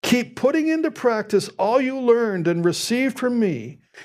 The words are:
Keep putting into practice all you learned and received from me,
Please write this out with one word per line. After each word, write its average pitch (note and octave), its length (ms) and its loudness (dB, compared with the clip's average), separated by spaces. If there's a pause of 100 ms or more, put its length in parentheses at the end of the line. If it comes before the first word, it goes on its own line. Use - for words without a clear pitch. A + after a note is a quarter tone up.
Keep A#3+ 320 0
putting D4+ 320 0
into D#4+ 240 0
practice G#3+ 600 0
all A3 300 0
you C4+ 180 -2
learned A3+ 500 2
and E3+ 160 0
received A#3+ 560 0
from B3 180 0
me, D3 400 -2 (260)